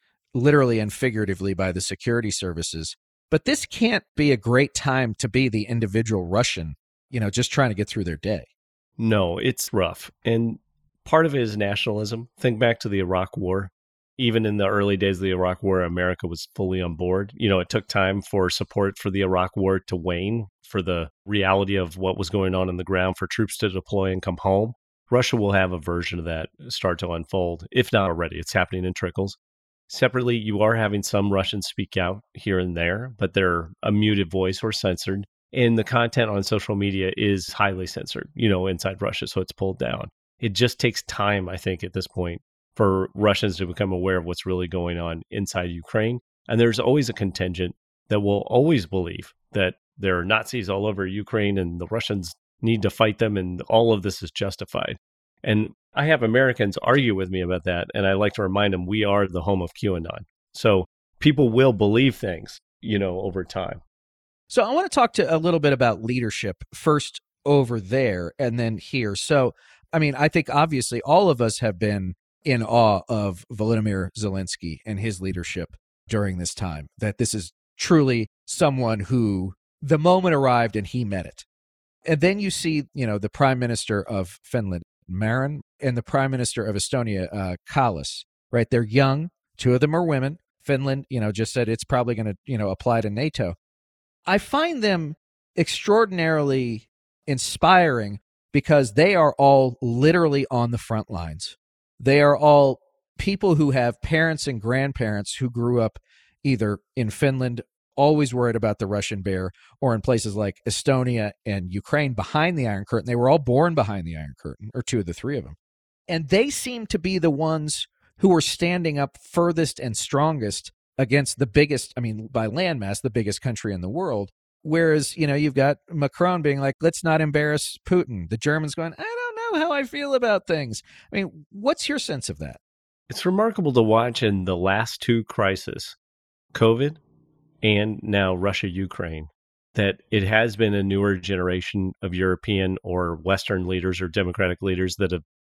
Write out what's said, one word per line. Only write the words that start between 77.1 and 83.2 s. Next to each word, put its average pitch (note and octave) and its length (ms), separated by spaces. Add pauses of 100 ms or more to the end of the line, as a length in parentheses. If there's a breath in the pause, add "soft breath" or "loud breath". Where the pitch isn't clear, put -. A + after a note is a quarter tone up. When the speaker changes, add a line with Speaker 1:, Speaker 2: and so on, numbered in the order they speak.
Speaker 1:
this - 160
is F#2+ 180 (260)
truly C3 500 (180)
someone B2+ 560
who G2+ 520 (280)
the D3+ 160
moment F3+ 360
arrived B2 440
and G2+ 100
he B2 160
met G2 220
it. - 180 (640)
And D#3+ 140
then F#3+ 180
you G3 100
see, D#3 340 (100)
you C3+ 120
know, G#2 120
the G2+ 120